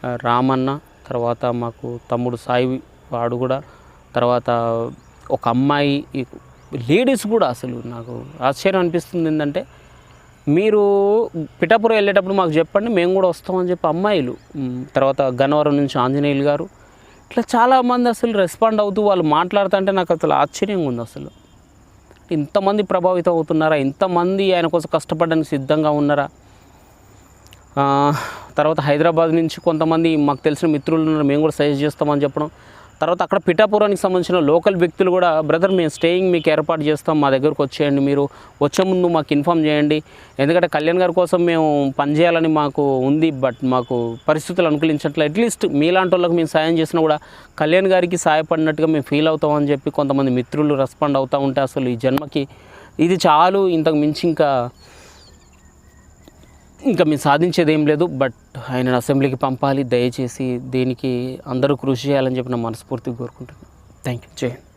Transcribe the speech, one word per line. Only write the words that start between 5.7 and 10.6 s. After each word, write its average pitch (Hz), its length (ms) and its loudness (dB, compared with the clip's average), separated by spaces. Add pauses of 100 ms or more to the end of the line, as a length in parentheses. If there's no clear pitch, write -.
ఈ 131 100 -6 (640)
లేడీస్ 240 380 2
కూడా 208 200 2
అసలు 120 380 -8
నాకు 117 360 -12 (200)
ఆశ్చర్యం 185 400 0
అనిపిస్తుంది 170 480 -2
ఏంటంటే, 151 360 -2 (840)
"మీరు 208 320 2 (580)